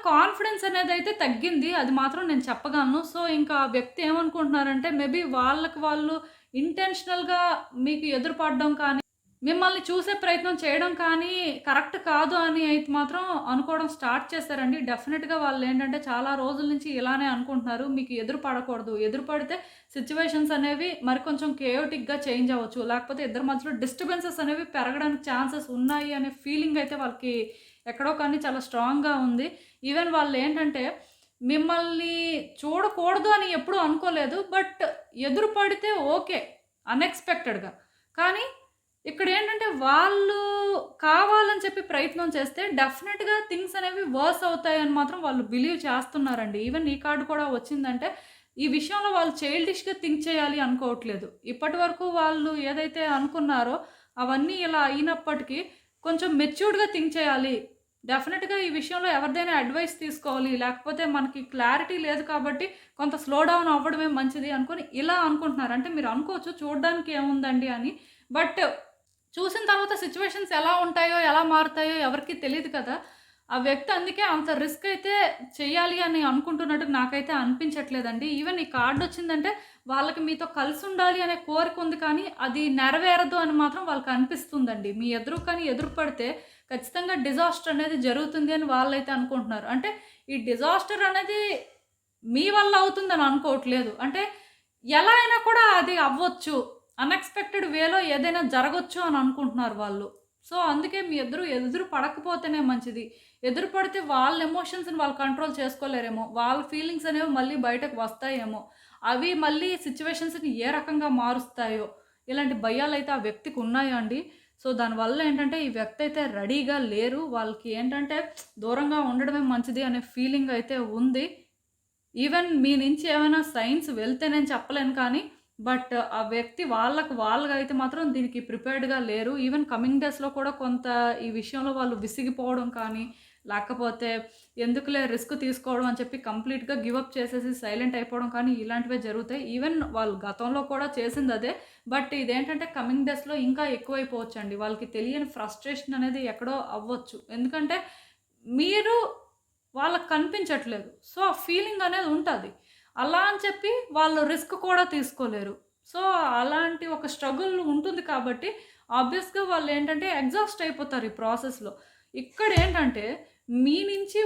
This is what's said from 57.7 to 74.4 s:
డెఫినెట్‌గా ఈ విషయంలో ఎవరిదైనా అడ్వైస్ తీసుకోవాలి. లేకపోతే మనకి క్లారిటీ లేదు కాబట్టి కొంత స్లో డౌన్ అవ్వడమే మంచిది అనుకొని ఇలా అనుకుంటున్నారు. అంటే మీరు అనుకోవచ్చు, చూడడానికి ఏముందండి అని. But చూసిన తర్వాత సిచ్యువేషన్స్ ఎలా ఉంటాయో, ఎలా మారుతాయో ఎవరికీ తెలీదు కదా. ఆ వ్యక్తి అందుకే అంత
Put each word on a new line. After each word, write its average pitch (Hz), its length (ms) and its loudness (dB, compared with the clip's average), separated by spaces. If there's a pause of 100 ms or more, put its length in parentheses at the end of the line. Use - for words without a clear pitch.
డెఫినెట్‌గా 330 540 0
ఈ 381 120 0
విషయంలో 349 400 -2
ఎవరిదైనా 311 460 2
అడ్వైస్ 302 420 0
తీసుకోవాలి. 269 600 -4
లేకపోతే 247 480 -4
మనకి 277 400 0
క్లారిటీ 262 520 2
లేదు 302 260 -2
కాబట్టి 294 420 -2 (300)
కొంత 294 220 -2
స్లో 285 260 0
డౌన్ 339 260 4
అవ్వడమే 311 420 2
మంచిది 269 400 0
అనుకొని 277 320 -2 (100)
ఇలా 320 280 2
అనుకుంటున్నారు. 294 520 0
అంటే 262 160 -2
మీరు 294 200 -2
అనుకోవచ్చు, 339 480 -4
చూడడానికి 320 560 -2
ఏముందండి 269 560 2
అని. 240 220 -4 (400)
But 320 240 0 (760)
చూసిన 392 320 -2
తర్వాత 403 300 4
సిచ్యువేషన్స్ 392 580 -4
ఎలా 320 260 4
ఉంటాయో, 339 420 2
ఎలా 311 220 6
మారుతాయో 311 560 2
ఎవరికీ 277 360 0
తెలీదు 294 340 -4
కదా. 262 260 -4 (540)
ఆ - 100 0
వ్యక్తి 277 320 2
అందుకే 370 340 -2
అంత 311 300 2